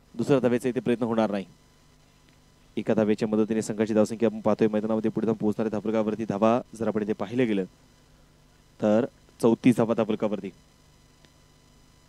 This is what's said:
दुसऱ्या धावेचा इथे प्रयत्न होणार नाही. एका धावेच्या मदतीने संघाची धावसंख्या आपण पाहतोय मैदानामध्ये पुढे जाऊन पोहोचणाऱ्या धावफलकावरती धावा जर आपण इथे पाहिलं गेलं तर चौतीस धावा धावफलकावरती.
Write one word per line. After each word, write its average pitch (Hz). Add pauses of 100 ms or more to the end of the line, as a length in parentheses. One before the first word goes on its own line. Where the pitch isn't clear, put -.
(160)
दुसऱ्या 131
धावेचा 123
इथे 123
प्रयत्न 120
होणार 113
नाही. 98 (1300)
एका 110
धावेच्या 107
मदतीने 110
संघाची 107
धावसंख्या 107
आपण 110
पाहतोय 107
मैदानामध्ये 107
पुढे 107
जाऊन 113
पोहोचणाऱ्या 107
धावफलकावरती 107
धावा 110 (140)
जर 110
आपण 104
इथे 107
पाहिलं 117
गेलं 101 (1160)
तर 110 (360)
चौतीस 120
धावा 117
धावफलकावरती. 104 (1600)